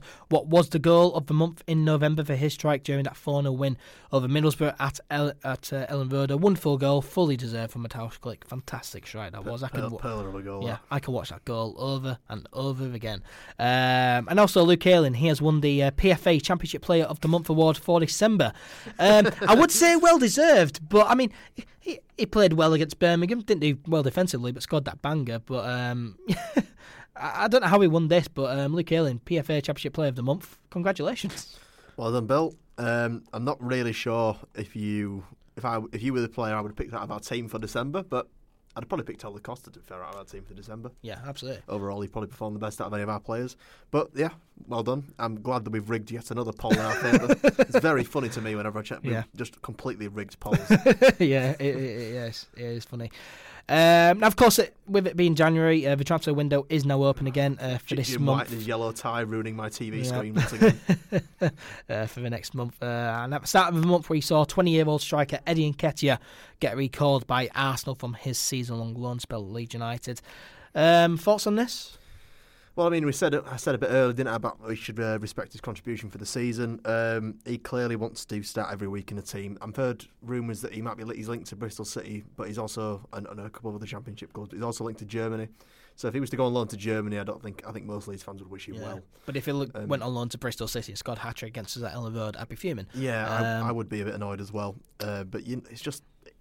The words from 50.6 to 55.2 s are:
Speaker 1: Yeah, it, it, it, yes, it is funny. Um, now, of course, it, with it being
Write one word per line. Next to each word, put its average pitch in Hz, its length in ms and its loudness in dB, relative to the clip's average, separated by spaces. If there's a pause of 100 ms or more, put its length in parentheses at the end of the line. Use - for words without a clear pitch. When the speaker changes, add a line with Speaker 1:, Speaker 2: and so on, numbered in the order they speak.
Speaker 1:
Yeah, 135 320 2
it, 151 100 -8
it, 139 160 0
it, 120 380 -6
yes, 117 320 -10 (100)
it 120 60 -12
is 117 220 -8
funny. 117 260 -12 (580)
Um, 170 500 8
now, 220 80 6
of 214 80 4
course, 233 240 8
it, - 160 -2 (120)
with 196 200 2
it - 80 -4
being 170 200 4